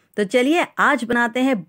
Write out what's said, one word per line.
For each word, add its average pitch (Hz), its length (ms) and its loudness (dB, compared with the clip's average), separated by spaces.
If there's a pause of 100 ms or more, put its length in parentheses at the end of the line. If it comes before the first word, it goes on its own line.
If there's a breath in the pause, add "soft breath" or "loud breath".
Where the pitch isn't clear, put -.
(180)
तो 208 60 0
चलिए 262 420 0 (120)
आज 247 260 2
बनाते 240 360 -2
हैं 254 300 0